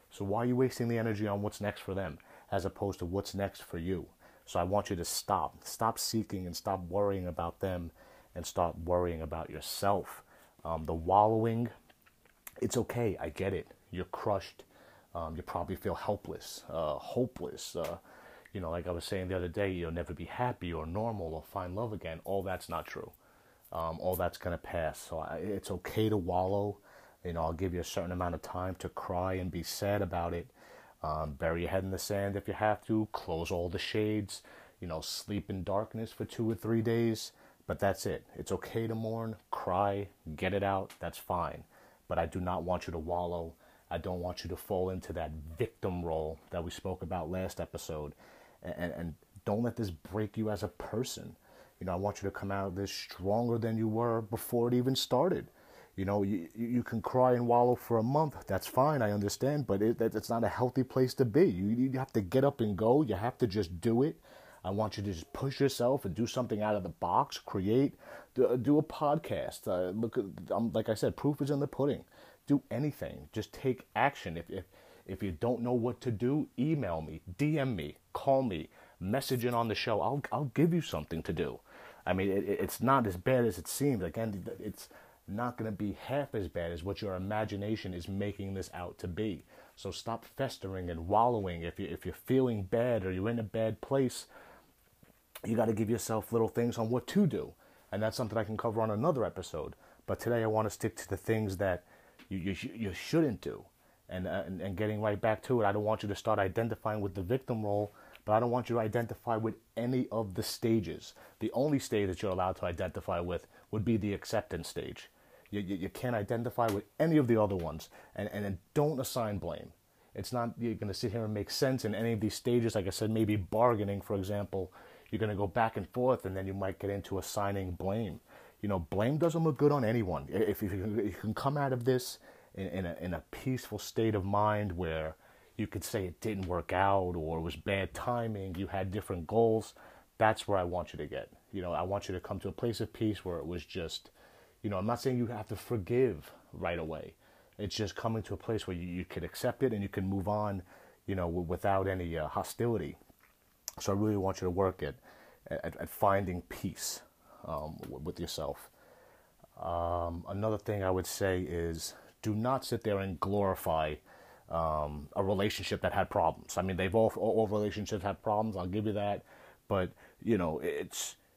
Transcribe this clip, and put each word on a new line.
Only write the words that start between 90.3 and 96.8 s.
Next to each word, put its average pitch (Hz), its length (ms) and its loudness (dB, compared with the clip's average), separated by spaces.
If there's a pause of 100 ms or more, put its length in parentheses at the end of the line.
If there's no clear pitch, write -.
festering 95 520 -4
and 85 200 -4
wallowing. 104 540 4
If 82 180 -6
you, 87 60 -4
if 82 180 -8
you're 90 100 -4
feeling 123 480 2
bad 117 420 2
or 95 60 0
you're 95 180 0
in 117 100 0
a 110 40 -2
bad 110 380 -2
place, 135 460 0 (1160)
you 110 120 2
gotta 113 160 4
give 104 160 2
yourself 110 420 -2
little 113 160 4
things 120 300 0
on 113 120 0